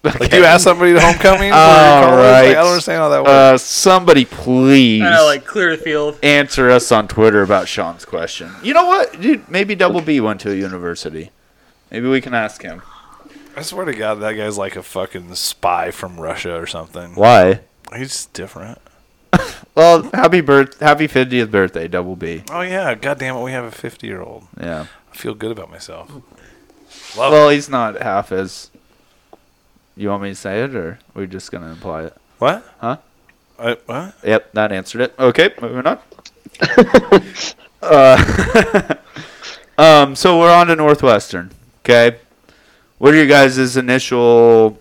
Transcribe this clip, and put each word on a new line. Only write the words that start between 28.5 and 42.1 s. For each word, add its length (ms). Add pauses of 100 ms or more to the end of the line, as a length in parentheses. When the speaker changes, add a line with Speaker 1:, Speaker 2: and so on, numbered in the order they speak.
Speaker 1:
You 140
want 140
me 60
to 60
say 280
it, 120
or 140 (260)
are 60
we 40
just 260
gonna 200
imply 320
it? 100 (240)
Speaker 2:
What? 260 (160)
Speaker 1:
Huh? 180 (600)
Speaker 2:
I, 200 (100)
what? 260 (100)
Speaker 1:
Yep, 300
that 180
answered 300
it. 180
Okay, 300 (120)
moving 260
on. 100 (640)
Speaker 4:
<laughs> 560 (640)
Speaker 1:
Uh, 1120 (420)
<laughs> 400
um, 380
so 240
we're 120
on 160
to 80
Northwestern, 760 (320)
okay? 340 (800)